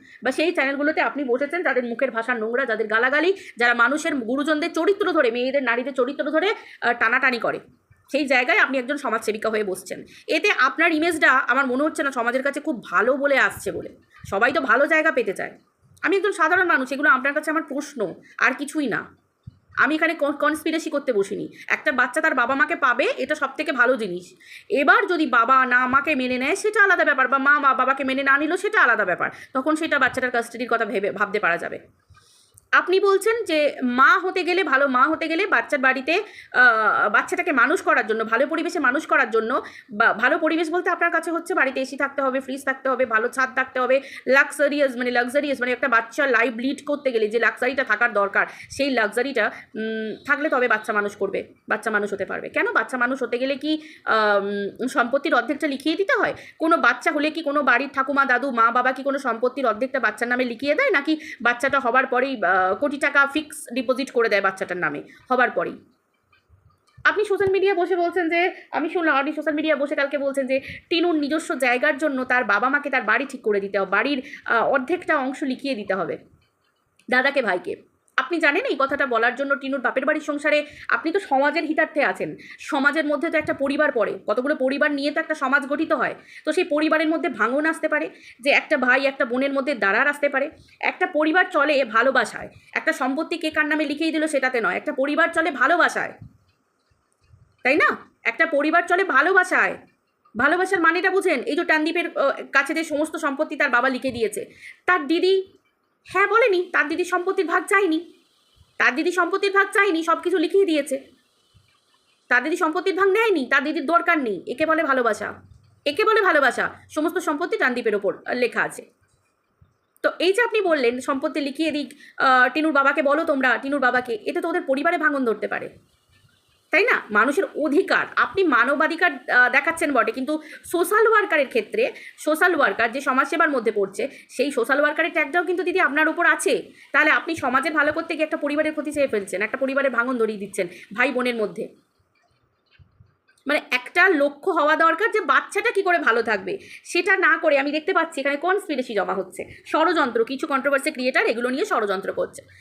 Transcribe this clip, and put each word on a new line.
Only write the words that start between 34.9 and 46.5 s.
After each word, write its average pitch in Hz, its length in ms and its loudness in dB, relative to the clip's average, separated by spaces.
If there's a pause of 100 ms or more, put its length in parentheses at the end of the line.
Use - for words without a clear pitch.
হতে 311 240 0
গেলে 330 200 -2
বাচ্চার 285 320 0
বাড়িতে, 262 440 0 (280)
আহ, 214 580 4
বাচ্চাটাকে 302 420 0
মানুষ 269 300 2
করার 277 260 2
জন্য, 220 180 -2
ভালো 233 220 2
পরিবেশে 330 320 -4
মানুষ 277 280 0
করার 277 240 2
জন্য, 226 300 0 (300)
বা 208 220 2
ভালো 254 260 2
পরিবেশ 320 320 0
বলতে 349 180 -2
আপনার 339 220 0
কাছে 330 200 -2
হচ্ছে 339 220 -4
বাড়িতে 269 280 0
এসি 262 160 -6
থাকতে 277 240 -4
হবে, 269 180 0
ফ্রিজ 269 260 -8
থাকতে 262 240 -4
হবে, 254 160 0
ভালো 226 220 0
ছাদ 254 280 -4
থাকতে 262 240 -2
হবে, 254 220 2 (260)
লাক্সারিয়াস, 285 680 2
মানে 247 160 -4
লাক্সারিয়াস, 254 480 0
মানে 247 120 -2
একটা 247 160 -2
বাচ্চা 269 400 0
লাইফ 240 280 2